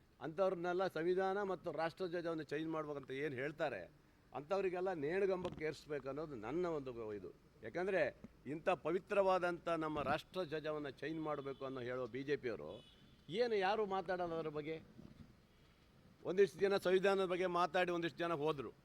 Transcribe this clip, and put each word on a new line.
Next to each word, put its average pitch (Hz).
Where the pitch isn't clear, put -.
ಅಂಥವ್ರನ್ನೆಲ್ಲ, 180
ಸಂವಿಧಾನ 185
ಮತ್ತು 180
ರಾಷ್ಟ್ರಧ್ವಜವನ್ನು 165
ಚೇಂಜ್ 151
ಮಾಡ್ಬೇಕಂತ 147
ಏನು 135
ಹೇಳ್ತಾರೆ 139
ಅಂಥವ್ರಿಗೆಲ್ಲ 185
ನೇಣುಗಂಬಕ್ಕೆ 175
ಏರಿಸ್ಬೇಕು 147
ಅನ್ನೋದು 147
ನನ್ನ 131
ಒಂದು 127
ಇದು. 95
ಯಾಕಂದರೆ 175
ಇಂಥ 156
ಪವಿತ್ರವಾದಂಥ 180
ನಮ್ಮ 156
ರಾಷ್ಟ್ರಧ್ವಜವನ್ನು 151
ಚೇಂಜ್ 160
ಮಾಡಬೇಕು 139
ಅನ್ನೋ 131
ಹೇಳೋ 127
ಬಿ 120
ಜೆ 139
ಪಿಯವರು 85
ಏನು, 226
ಯಾರು 208
ಮಾತಾಡೋಲ್ಲ 180
ಅದ್ರ 160
ಬಗ್ಗೆ. 151
ಒಂದಿಷ್ಟು 180
ಜನ 196
ಸಂವಿಧಾನದ 190
ಬಗ್ಗೆ 180
ಮಾತಾಡಿ 175
ಒಂದಿಷ್ಟು 170
ಜನ 170
ಹೋದರು. 143